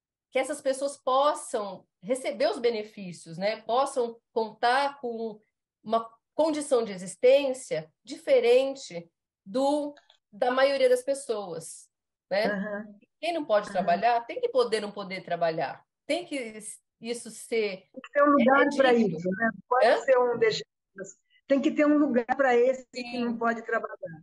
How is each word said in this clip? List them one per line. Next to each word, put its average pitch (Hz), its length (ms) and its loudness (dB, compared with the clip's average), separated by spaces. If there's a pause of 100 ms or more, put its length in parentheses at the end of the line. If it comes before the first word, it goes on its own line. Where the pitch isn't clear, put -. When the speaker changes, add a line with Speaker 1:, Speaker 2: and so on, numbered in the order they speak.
(300)
Speaker 1:
que - 80 -2
essas 294 220 -4
pessoas - 360 -4
possam 254 880 -2 (160)
receber 262 480 -2
os 370 80 -6
benefícios, 208 800 -6
né? 214 240 -4
Possam 240 560 -2 (140)
contar 254 680 0
com 226 400 -8 (440)
uma 220 260 -2 (240)
condição 294 500 0
de 202 80 -8
existência 247 1000 0 (120)
diferente 254 1040 0 (340)
do, 285 500 -2 (380)
da 233 180 0
maioria 262 380 2
das 247 140 2
pessoas, 202 840 -8 (420)
né? 208 180 0
Speaker 2:
Aham. 208 460 -6 (260)
Speaker 1:
Quem 330 120 -4
não 320 120 -4
pode 208 240 2
Speaker 2:
Aham. - 40 -14
Speaker 1:
trabalhar, 202 540 2
tem 339 140 -8
que 480 80 -2
poder 220 320 2
não 208 100 -8
poder 185 320 -10
trabalhar. 165 600 -4 (220)
Tem 339 200 -2
que 220 320 -10 (420)
isso 233 300 -10
ser 214 600 -6
Speaker 2:
Tem - 100 -16
que - 100 -20
ter 285 100 4
um 294 80 6
lugar 269 320 6
Speaker 1:
é, 285 140 2
Speaker 2:
pra 254 160 6
Speaker 1:
digno. 208 240 2
Speaker 2:
isso, 180 140 -4
né? 226 240 -2
Não - 140 -20
pode 247 180 4
Speaker 1:
Hã? 311 180 4
Speaker 2:
ser 262 140 4
um 240 200 0
dejeto. 220 280 0 (800)
Tem 277 160 2
que 302 80 2
ter 294 160 2
um 294 120 6
lugar 247 280 2 (100)
pra 254 200 4
esse 254 360 2
que 240 260 -8
não 240 140 -2
Speaker 1:
Sim. 233 60 -6
Speaker 2:
pode 233 260 -2
trabalhar. 220 580 -8